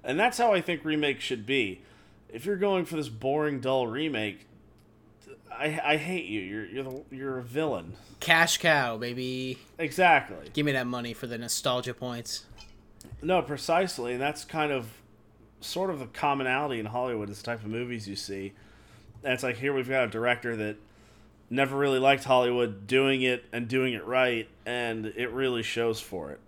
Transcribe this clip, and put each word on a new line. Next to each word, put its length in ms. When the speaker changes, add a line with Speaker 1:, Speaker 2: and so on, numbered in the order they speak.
Speaker 1:
And 140
that's 200
how 140
I 80
think 240
remakes 400
should 220
be. 360
If 180
you're 100
going 280
for 100
this 140
boring, 520
dull 280
remake, 580
I, 340
I 120
hate 300
you. 140
You're, 260
you're 180
the, 260
you're 280
a 40
villain. 520
Speaker 2:
Cash 380
cow, 380
baby. 600
Speaker 1:
Exactly. 760
Speaker 2:
Give 120
me 60
that 140
money 260
for 140
the 120
nostalgia 560
points. 520
Speaker 1:
No, 220
precisely, 720
and 60
that's 240
kind 280
of, 160
sort 300
of 100
the 60
commonality 760
in 60
Hollywood 440
is 100
the 40
type 180
of 80
movies 380
you 80
see. 360
And 120
it's 100
like, 140
here 140
we've 160
got 160
a 40
director 480
that 200
never 260
really 240
liked 240
Hollywood 640
doing 340
it 300
and 160
doing 240
it 120
right, 440
and 400
it 240
really 320
shows 380
for 300
it. 180